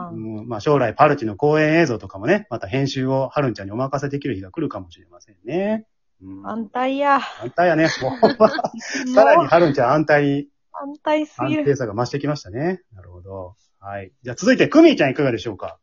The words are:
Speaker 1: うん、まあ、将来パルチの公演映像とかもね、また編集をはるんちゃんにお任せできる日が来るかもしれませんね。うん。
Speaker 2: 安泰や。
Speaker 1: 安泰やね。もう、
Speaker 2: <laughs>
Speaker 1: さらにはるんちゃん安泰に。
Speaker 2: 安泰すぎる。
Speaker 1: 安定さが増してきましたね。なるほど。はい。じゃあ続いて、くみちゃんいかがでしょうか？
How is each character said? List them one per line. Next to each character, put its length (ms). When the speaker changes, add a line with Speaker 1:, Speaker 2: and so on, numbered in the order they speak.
Speaker 1:
う 20
ん、 320
ま 120
あ、 20
将 180
来 160
パ 140
ル 80
チ 80
の 100
公 240
演 220
映 60
像 120
と 80
か 120
も 80
ね、 240
ま 100
た 80
編 180
集 200
を 240
は 100
る 80
ん 60
ち 60
ゃ 20
ん 40
に 60
お 40
任 280
せ 60
で 100
き 80
る 60
日 80
が 80
来 100
る 80
か 100
も 120
し 100
れ 80
ま 140
せ 100
ん 120
ね。 420
う 80
ん。 40
Speaker 2:
安 220
泰 300
や。 200
Speaker 1:
安 140
泰 120
や 80
ね。 120
も 80
う、 100
Speaker 2:
<laughs> 460
Speaker 1:
さ 100
ら 120
に 100
は 120
る 120
ん 20
ち 80
ゃ 60
ん 60
安 120
泰 220
に。 220
Speaker 2:
安 300
泰 240
す 200
ぎ 100
る。 60
Speaker 1:
安 20
定 120
さ 100
が 80
増 100
し 60
て 80
き 100
ま 80
し 60
た 80
ね。 320
な 80
る 80
ほ 120
ど。 340
は 220
い。 100
じ 80
ゃ 40
あ 20
続 160
い 60
て、 100
く 140
み 140
ち 60
ゃ 60
ん 20
い 40
か 80
が 100
で 60
し 100
ょ 60
う 20
か？ 260